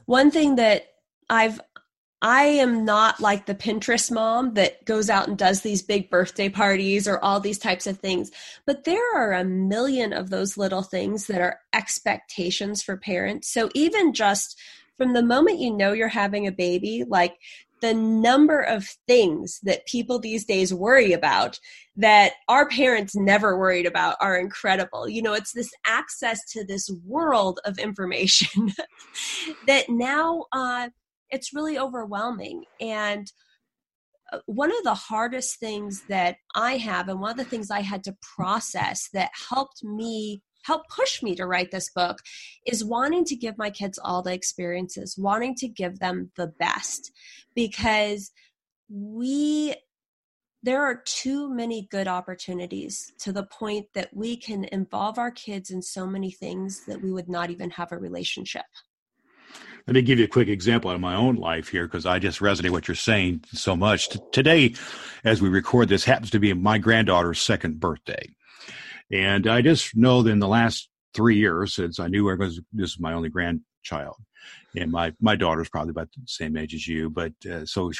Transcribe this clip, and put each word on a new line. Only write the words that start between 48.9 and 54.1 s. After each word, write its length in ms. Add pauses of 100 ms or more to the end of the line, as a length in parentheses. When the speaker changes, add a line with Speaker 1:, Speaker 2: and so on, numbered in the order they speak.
Speaker 1:
there 200
are 220
too 480
many 380
good 160
opportunities 1120
to 120
the 120
point 500
that 220